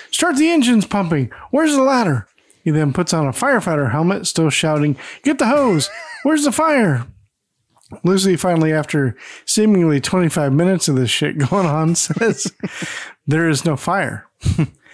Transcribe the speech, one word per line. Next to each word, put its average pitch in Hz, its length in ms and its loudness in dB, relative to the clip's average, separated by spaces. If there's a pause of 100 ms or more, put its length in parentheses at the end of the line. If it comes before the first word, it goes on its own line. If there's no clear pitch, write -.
(120)
Start 320 260 0
the 311 120 2
engines 247 360 4
pumping! 165 460 -2 (200)
Where's 302 240 2
the 262 80 2
ladder?" 220 440 0 (360)
He 165 80 0
then 147 220 2
puts 175 200 -2
on 156 140 0
a 131 40 -2
firefighter 165 600 0
helmet, 180 360 -2
still 160 220 0
shouting, 147 460 0 (280)
"Get 285 160 0
the 247 80 2
hose! 233 420 2 (340)
Where's 294 200 0
the 277 80 2
fire?" 226 540 2 (1000)
Lucy 190 340 2
finally, 160 360 0
after 143 420 -2 (300)
seemingly 180 540 2
twenty-five 156 540 0
minutes 175 340 2
of 143 80 0
this 127 140 2
shit - 280 -2
going 180 280 0
on, 160 300 0
<laughs> - 0 -
says, - 560 -2 (760)
"There 160 220 2
is 147 160 -2
no 156 100 2
fire." 143 520 -4 (300)
<laughs> 156 100 0 (260)